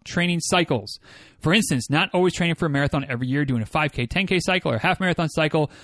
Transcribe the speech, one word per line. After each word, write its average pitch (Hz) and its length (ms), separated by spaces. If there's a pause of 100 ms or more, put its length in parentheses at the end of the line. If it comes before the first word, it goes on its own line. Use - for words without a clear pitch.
training 175 340
cycles. 156 600 (400)
For 151 120
instance, 170 380
not 160 240
always 185 200
training 170 220
for 175 120
a - 20
marathon 139 400
every 127 180
year, 139 160
doing 123 200
a - 20
five 156 260
K, 123 140
ten 185 220
K 185 120
cycle 180 320
or 117 60
half 175 220
marathon 175 300
cycle 156 420 (120)